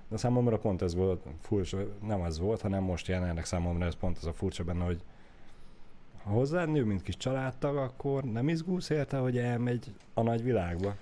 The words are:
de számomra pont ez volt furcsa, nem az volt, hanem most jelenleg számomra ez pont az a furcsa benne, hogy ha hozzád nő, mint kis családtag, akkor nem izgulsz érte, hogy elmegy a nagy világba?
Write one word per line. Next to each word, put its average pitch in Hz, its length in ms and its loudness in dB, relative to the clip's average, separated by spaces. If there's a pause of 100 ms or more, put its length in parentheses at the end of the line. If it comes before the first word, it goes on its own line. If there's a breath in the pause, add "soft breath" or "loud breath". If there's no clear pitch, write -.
de 113 80 -4
számomra 120 420 4
pont 95 240 2
ez 87 120 2
volt 92 280 2 (180)
furcsa, 98 380 0 (280)
nem 107 140 2
az 85 180 -2
volt, 101 220 0
hanem 98 220 2
most 90 260 -2
jelenleg 90 360 0
számomra 87 420 0
ez 82 80 -2
pont 90 240 0
az - 80 -6
a 82 60 -2
furcsa 90 320 -2
benne, 87 200 0
hogy 87 180 -2 (1200 loud breath)
ha 101 80 -6
hozzád 147 400 2
nő, 151 140 4
mint 101 180 0
kis 90 140 -6
családtag, 131 600 -2
akkor 135 480 -2
nem 120 240 0
izgulsz 165 420 0
érte, 147 260 0
hogy 127 220 2
elmegy 120 540 0 (220)
a 113 80 0
nagy 117 200 2
világba? 98 600 0